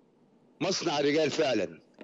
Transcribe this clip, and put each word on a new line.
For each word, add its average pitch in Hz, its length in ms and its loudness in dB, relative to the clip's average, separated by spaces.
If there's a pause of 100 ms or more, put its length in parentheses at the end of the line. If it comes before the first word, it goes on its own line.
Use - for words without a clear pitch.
(600)
مصنع 156 400 -2
رجال 147 300 2
فعلا. 107 500 -2 (240)